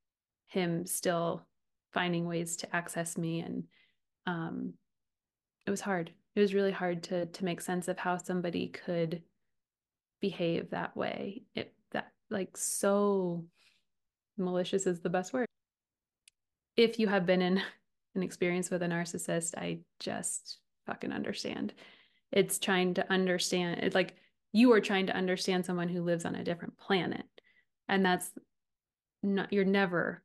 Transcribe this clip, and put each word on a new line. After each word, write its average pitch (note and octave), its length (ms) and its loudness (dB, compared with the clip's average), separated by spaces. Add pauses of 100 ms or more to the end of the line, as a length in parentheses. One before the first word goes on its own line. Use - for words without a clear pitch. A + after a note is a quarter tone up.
(460)
him F3 400 0
still E3+ 600 -2 (460)
finding F3 340 0
ways E3+ 300 -4
to - 200 -6
access E3+ 420 -4
me. E3 220 -2
And, - 240 -6 (640)
um, F3 480 -6 (920)
it G3+ 40 0
was G3 100 -2
hard, F3+ 300 -2 (240)
it G#3 60 2
was G3 140 4
really G3 180 2
hard F3 320 -2
to, F3 220 -2
to E3+ 180 -8
make E3+ 160 -2
sense F3+ 280 -2
of F#3 100 -4
how F3+ 180 0
somebody F3+ 520 -2
could E3+ 540 -4 (1000)
behave F3 500 -2
that - 260 -6
way. - 460 -6 (120)
It, - 200 -8 (160)
that, - 220 -6 (180)
like, F#3+ 260 -6
so G3 880 2 (920)
malicious F3+ 480 0
is F3 140 0
the F3+ 100 -4
best F3+ 220 -2
word. B3 140 0 (1300)
If A3+ 220 6
you A3 100 4
have F#3+ 180 2
been F3+ 160 4
in F#3 180 4 (280)
<laughs> - 260 -20
an F#3 80 0
experience F3+ 480 -2
with F3+ 120 0
a F3 40 0
narcissist, E3+ 720 -2
I E3+ 240 -6 (200)
just - 580 -6 (280)
fucking - 260 -6
understand. - 600 -6 (560)
It's F#3+ 280 2
trying F3+ 360 2
to F#3+ 180 -2
understand, F3+ 680 2
it's F#3 120 2
like F#3 220 2 (360)
you A#3+ 200 8
are G#3+ 80 8
trying F#3+ 260 2
to - 100 -2
understand F#3 480 2
someone F3 240 -2
who F3 140 -2
lives E3+ 220 0
on - 100 -4
a - 100 -6
different - 340 -6
planet. - 480 -2 (640)
And G3 160 4
that's F3+ 260 2 (920)
not, G3 300 0
you're G3 120 4
never, F#3 600 2